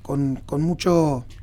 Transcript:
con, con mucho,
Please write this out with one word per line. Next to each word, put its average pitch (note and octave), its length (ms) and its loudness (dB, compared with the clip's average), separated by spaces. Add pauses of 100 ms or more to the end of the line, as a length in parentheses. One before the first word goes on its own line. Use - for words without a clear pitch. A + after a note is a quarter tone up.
con, C#3 320 0 (100)
con D3 160 -2
mucho, E3 640 2 (180)